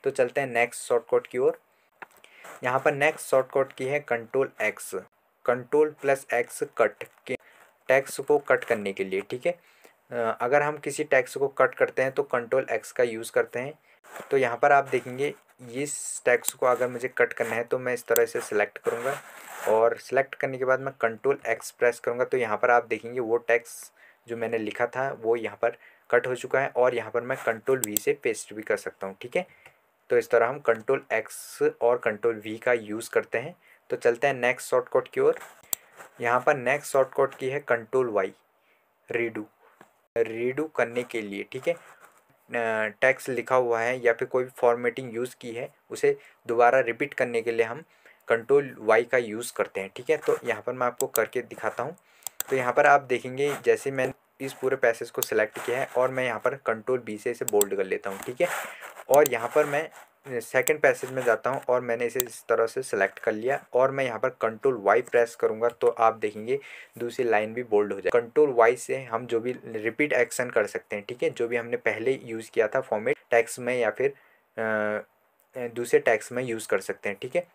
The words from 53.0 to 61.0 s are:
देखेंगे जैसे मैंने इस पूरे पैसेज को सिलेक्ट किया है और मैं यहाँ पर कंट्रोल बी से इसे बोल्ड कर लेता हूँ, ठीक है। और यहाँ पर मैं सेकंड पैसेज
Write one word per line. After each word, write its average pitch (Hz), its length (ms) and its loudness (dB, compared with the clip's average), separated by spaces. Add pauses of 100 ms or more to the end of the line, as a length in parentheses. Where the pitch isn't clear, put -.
देखेंगे 131 540 -2 (100)
जैसे 117 260 2
मैंने 131 220 -2 (280)
इस 135 120 -8
पूरे 131 240 -2
पैसेज 117 340 0
को 127 120 -4
सिलेक्ट 107 440 0
किया 123 140 -2
है - 160 -4
और 127 140 2
मैं 131 140 -2
यहाँ 113 160 -4
पर 131 140 0
कंट्रोल 120 440 -4
बी 107 200 -10
से 120 120 -4
इसे 117 140 -6
बोल्ड 101 320 2
कर 98 80 -2
लेता 98 260 -6
हूँ, 98 160 -10
ठीक 123 140 -10
है। 175 80 2 (600)
और 139 240 6
यहाँ 117 220 -4
पर 151 120 4
मैं 147 220 -4 (520)
सेकंड 139 400 0
पैसेज 127 300 2